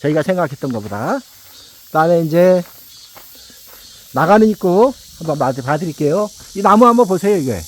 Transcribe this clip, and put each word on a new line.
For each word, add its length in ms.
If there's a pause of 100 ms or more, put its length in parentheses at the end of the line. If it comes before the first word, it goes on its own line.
저희가 220
생각했던 500
것보다. 480 (680)
그다음에 360
이제 400 (1500)
나가는 360
입구 440 (260)
한번 200
봐-, 140
봐드릴게요. 760 (280)
이 60
나무 240
한번 200
보세요, 300
이게. 320